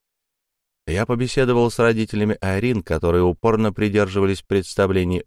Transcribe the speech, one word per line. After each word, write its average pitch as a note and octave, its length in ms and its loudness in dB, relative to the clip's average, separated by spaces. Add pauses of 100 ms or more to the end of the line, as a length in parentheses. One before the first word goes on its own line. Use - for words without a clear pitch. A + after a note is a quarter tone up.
(880)
Я F#2+ 200 -2
побеседовал A#2+ 640 0
с - 80 -6
родителями A2 600 0
Айрин, G2+ 420 -2
которые E2+ 400 0
упорно G#2+ 500 0
придерживались G2 720 0
представлений F#2+ 840 0